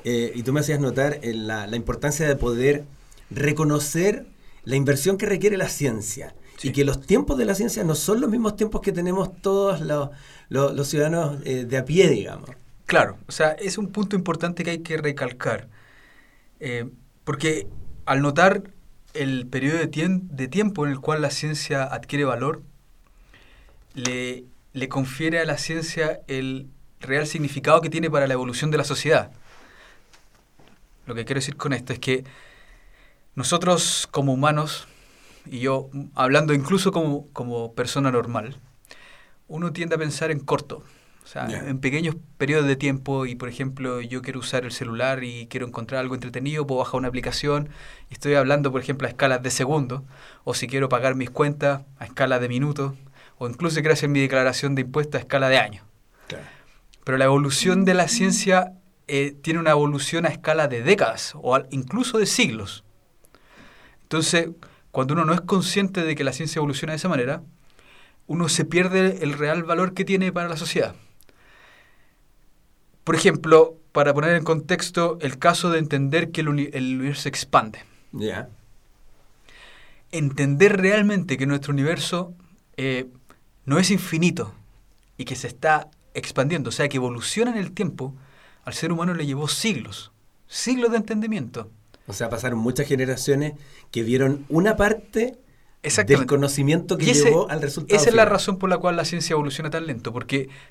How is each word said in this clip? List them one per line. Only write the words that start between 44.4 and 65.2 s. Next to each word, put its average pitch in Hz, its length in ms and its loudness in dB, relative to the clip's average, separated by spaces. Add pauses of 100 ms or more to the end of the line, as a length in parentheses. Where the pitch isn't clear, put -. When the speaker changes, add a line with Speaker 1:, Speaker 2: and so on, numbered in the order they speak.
Speaker 2:
usar 127 240 -4
el 120 80 -8
celular 127 520 -4
y 120 240 -10
quiero 123 180 -8
encontrar 120 340 -6
algo 127 140 -4
entretenido, 127 520 -6
puedo 131 140 -2
bajar 123 160 -4
una 127 120 -2
aplicación, 143 640 -2 (380)
y - 60 -16
estoy 143 200 0
hablando, 139 360 4
por 131 100 -2
ejemplo, 135 280 -4
a - 20 -4
escalas 131 320 2
de 127 80 -2
segundos, 131 520 0 (420)
o 123 100 -4
si 123 140 -4
quiero 135 200 0
pagar 131 280 2
mis 127 140 -4
cuentas 143 520 0 (160)
a - 60 -12
escala 131 340 0
de 123 100 -2
minutos, 139 460 -2 (440)
o 123 100 -6
incluso 156 280 -2
quiero 156 180 4
hacer 147 160 0
mi 143 100 4
declaración 131 540 2
de 135 80 0
impuestos 147 360 -2
a 120 40 -4
escala 135 260 0
de 131 100 6
años. 107 260 -2 (440)
Speaker 1:
Claro. - 160 -12 (600)
Speaker 2:
Pero 131 140 -2
la 131 60 6
evolución 143 640 4
de 185 80 6
la 175 120 4
ciencia, 185 680 2 (340)
eh, 143 340 0
tiene 160 160 0
una 160 120 2
evolución 147 560 2
a - 20 4
escala 156 400 0
de 120 140 -2
décadas, 127 580 2
o 127 160 2
al-, 135 140 2
incluso 190 480 -2
de 208 80 4
siglos. 110 580 0 (1160)
Entonces, 165 480 0 (400)
cuando 131 240 0
uno 156 100 2